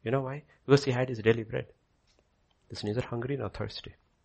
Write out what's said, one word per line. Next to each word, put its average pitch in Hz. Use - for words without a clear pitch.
You 113
know 135
why? 131
Because 139
he 135
had 127
his 113
daily 113
bread. 120
He's -
neither 107
hungry 120
nor 107
thirsty. -